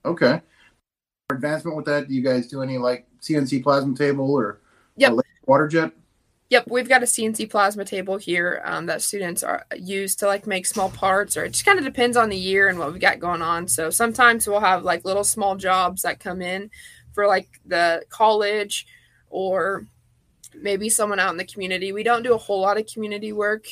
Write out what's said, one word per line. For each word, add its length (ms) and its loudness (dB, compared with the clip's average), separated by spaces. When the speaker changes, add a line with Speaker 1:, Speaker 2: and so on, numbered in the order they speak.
Speaker 1:
Okay. 360 2
For 80 -2
advancement 400 -4
with 100 -6
that, 220 0
do 60 -4
you 80 0
guys 240 2
do 160 -8
any, 160 -4
like, 280 -2
C 160 -2
N 100 2
C 140 0
plasma 360 2
table 340 0
or 300 0
Speaker 2:
Yep. 160 6
Speaker 1:
a 100 2
water 200 4
jet? 260 0
Speaker 2:
Yep, 200 4
we've 180 -2
got 140 4
a 40 -2
C 200 -2
N 80 -2
C 100 -6
plasma 400 0
table 320 -6
here, 480 -2
um, 220 -6
that 160 -4
students 400 -4
are, 240 -4
use 400 -6
to, 100 -2
like, 200 0
make 180 -4
small 240 -2
parts, 480 0
or 80 -4
it 60 -6
just 160 -2
kinda 160 4
depends 340 0
on 140 4
the 80 -4
year 300 2
and 100 -2
what 140 -4
we 60 -12
got 220 2
going 220 -4
on. 260 -2
So 220 -2
sometimes 560 4
we'll 140 2
have, 220 4
like, 220 -2
little 200 0
small 320 0
jobs 460 0
that 180 -4
come 200 -8
in 300 -6
for, 140 2
like, 400 0
the 420 0
college 800 0
or 580 -2
maybe 340 -4
someone 320 0
out 120 0
in 40 -8
the 80 -8
community. 480 -6
We 100 -6
don't 200 2
do 100 2
a 60 4
whole 240 -2
lot 160 2
of 80 -4
community 460 -8
work. 400 -2